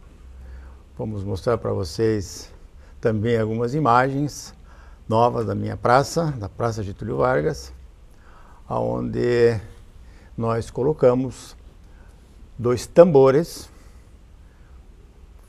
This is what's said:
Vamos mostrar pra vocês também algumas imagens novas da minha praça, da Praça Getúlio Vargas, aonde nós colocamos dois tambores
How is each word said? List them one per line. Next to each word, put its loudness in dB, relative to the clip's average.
Vamos -8
mostrar -2
pra -4
vocês -4
também 0
algumas -2
imagens 0
novas 2
da -4
minha -6
praça, 0
da -8
Praça -4
Getúlio -8
Vargas, -2
aonde 0
nós -4
colocamos 0
dois -2
tambores 6